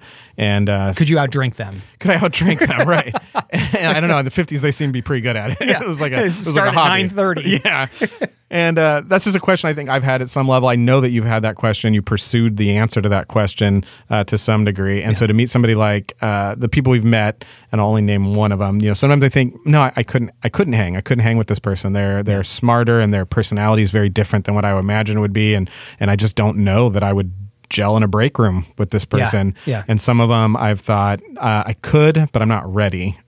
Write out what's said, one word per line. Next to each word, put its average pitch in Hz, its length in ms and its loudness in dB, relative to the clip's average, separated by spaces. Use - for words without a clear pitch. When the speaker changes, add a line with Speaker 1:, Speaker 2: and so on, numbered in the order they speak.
Speaker 1:
And, 101 320 0
uh, 98 260 0
Speaker 2:
Could 151 140 0
you 160 80 2
outdrink 131 400 -2
them? 98 240 -12
Speaker 1:
could 180 100 0
I 170 60 2
outdrink 165 420 0
them? - 280 0
Speaker 2:
<laughs> - 0 -
Speaker 1:
Right. 165 280 0
And 165 460 -2
I 156 40 0
don't 170 100 0
know. 151 80 2
In 139 80 -2
the 127 40 -4
fifties, 151 300 -4
they 143 120 0
seem 147 180 -4
to - 20 -4
be 123 100 -4
pretty 131 200 -4
good 120 140 -2
at 107 160 -6
it. - 80 -6
<laughs> 240 60 -6
Speaker 2:
Yeah. - 160 -6
Speaker 1:
It - 60 -6
was 151 140 -8
like 139 100 -4
a, 240 80 -2
it 220 40 -2
was 175 120 -4
Speaker 2:
Start 165 320 -2
Speaker 1:
like 131 80 -2
a - 20 4
Speaker 2:
at 165 40 4
Speaker 1:
hobby. 165 80 4
Speaker 2:
nine 190 180 0
thirty. 185 520 -2
Speaker 1:
<laughs> - 40 -
Yeah. 139 220 -2
And, 165 280 0
uh, 151 260 0
that's 190 200 0
just 196 100 0
a 175 40 -4
question 175 300 0
I 151 40 -4
think 143 140 -8
I've 131 140 0
had 127 200 0
at 123 60 -6
some 131 200 0
level. 127 200 4
I 120 60 2
know 127 280 4
that 127 80 0
you've 113 140 0
had 110 200 0
that 107 100 -2
question. 110 400 0
You 101 80 2
pursued 113 540 0
the 104 200 2
answer 110 240 0
to 101 80 0
that 98 200 0
question, 101 560 0
uh, 107 160 0
to 107 120 -2
some 107 280 0
degree. 98 380 -2
And 113 100 -2
Speaker 2:
Yeah. 98 60 0
Speaker 1:
so 117 100 2
to 107 60 2
meet 120 160 2
somebody 117 260 2
like, 104 440 0
uh, 104 380 -2
the 120 100 -2
people 131 220 2
we've 117 140 4
met, 110 400 0
and 107 100 0
I'll 101 60 2
only 107 160 2
name 101 320 0
one 104 160 2
of 98 100 -2
'em, 101 220 0
you 107 60 0
know, 104 60 0
sometimes 139 280 2
I 139 60 4
think, 123 260 0
"No, 151 180 4
I, 131 120 2
I 123 80 0
couldn't, 120 300 -4
I 120 60 -2
couldn't 170 260 0
hang. 92 220 0
I 98 40 -2
couldn't 120 220 0
hang 113 140 2
with 110 100 0
this 104 140 -2
person. 98 320 -4
They're, 101 320 0
they're 104 140 0
Speaker 2:
Yeah. 95 40 -2
Speaker 1:
smarter 120 580 2
and 104 140 2
their 95 100 0
personality 107 580 0
is 95 100 0
very 104 160 2
different 101 380 0
than 104 100 0
what 104 80 0
I 101 120 0
imagined 104 440 0
would 104 120 0
be." 107 220 2
And, 92 160 -2
and 101 100 2
I 101 60 4
just 104 180 0
don't 104 240 0
know 104 300 2
that 101 160 0
I 98 80 0
would 95 200 -2
gel 104 280 0
in 110 60 4
a 104 60 2
break 107 280 0
room 92 300 2
with 104 120 -2
this 104 220 -2
Speaker 2:
Yeah, 135 80 2
Speaker 1:
person. 98 340 0
Speaker 2:
yeah. 110 220 -4
Speaker 1:
And 107 140 0
some 117 200 2
of 117 80 4
'em 113 280 2
I've 107 240 0
thought, 101 400 0
uh, 107 300 0
"I 110 160 -6
could, 151 500 2
but 110 100 0
I'm 110 60 2
not 101 160 0
ready. 95 420 -2